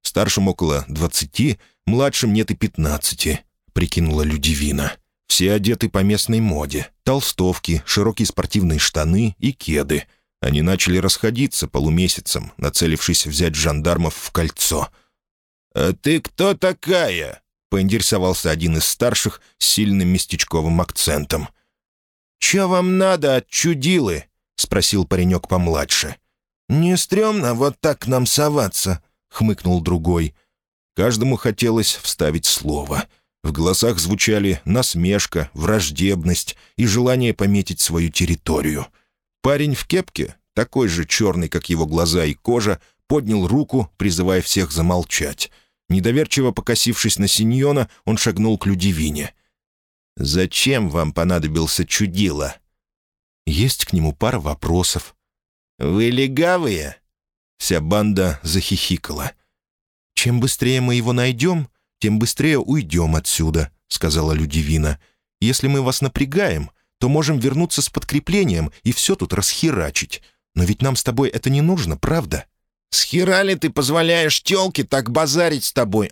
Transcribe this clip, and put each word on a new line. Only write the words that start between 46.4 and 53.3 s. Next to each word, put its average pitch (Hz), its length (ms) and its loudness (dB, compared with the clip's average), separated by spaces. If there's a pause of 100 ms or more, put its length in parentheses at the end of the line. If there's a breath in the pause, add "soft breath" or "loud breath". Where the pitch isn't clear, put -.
покосившись 113 640 -2
на 101 100 0
Синьона, 131 600 2 (160 soft breath)
он 110 120 0
шагнул 107 400 0
к - 80 -10
Людивине. 80 680 0 (840)
«Зачем 92 720 0
вам 78 240 -2
понадобился 82 720 0
чудило?» 85 720 -2 (880)